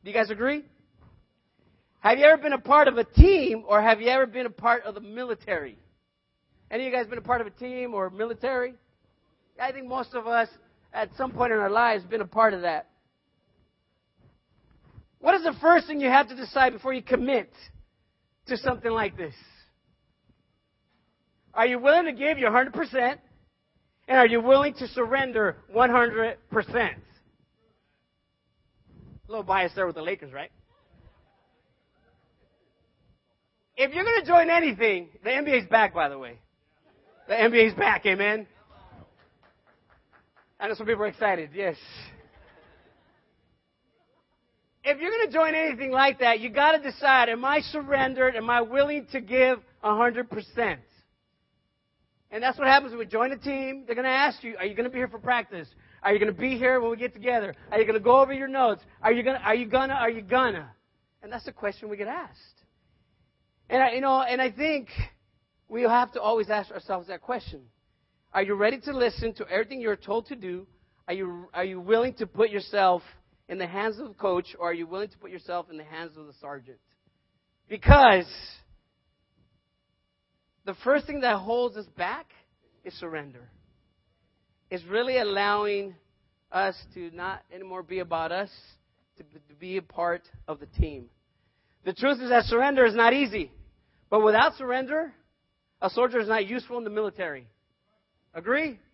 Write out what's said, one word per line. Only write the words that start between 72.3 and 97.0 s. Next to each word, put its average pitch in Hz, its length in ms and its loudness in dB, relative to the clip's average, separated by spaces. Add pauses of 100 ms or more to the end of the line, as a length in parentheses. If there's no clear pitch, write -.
yourself 190 520 0 (460)
in 180 100 -10
the 180 80 -6
hands 202 340 -6
of 285 80 -12
the 202 60 -20
coach, 180 440 -4
or 170 120 -4
are 175 40 -4
you 165 140 -10
willing 190 200 -10
to - 100 -20
put 185 120 -20
yourself 175 400 -10
in 160 60 -18
the 156 80 -16
hands 156 320 -16
of 156 100 -20
the 143 140 -20
sergeant? 131 380 -18 (880)
Because 220 580 4 (2500)
the 196 180 -10
first 277 240 0
thing 285 140 -8
that 226 180 0
holds 226 380 -4
us 208 100 -14 (100)
back 220 300 -8 (580)
is 180 100 -16
surrender. 143 540 -14 (1200)
It's 175 160 -12
really 247 340 -4
allowing 202 760 -2 (560)
us 190 240 -2 (200)
to 175 180 -14
not 180 300 -12 (120)
anymore 185 300 -16
be 185 160 -10
about 165 320 -6
us, 190 180 -6 (640)
to, - 60 -20
to 147 380 -20
be 185 160 -10
a 185 60 -6
part 170 400 -6 (260)
of 151 100 -10
the 143 80 -20
team. 139 400 -4 (760)
The 185 80 -2
truth 254 280 0
is 247 100 -6
that 240 160 4
surrender 262 380 2
is 220 120 2
not 233 160 6
easy. 214 400 -2 (580)
But 214 140 4
without 226 320 4
surrender, 262 560 -6 (680)
a 190 80 -2
soldier 240 300 0
is 214 100 -2
not 214 200 0
useful 240 300 -8
in 233 60 -10
the 208 60 -8
military. 180 560 -8 (880)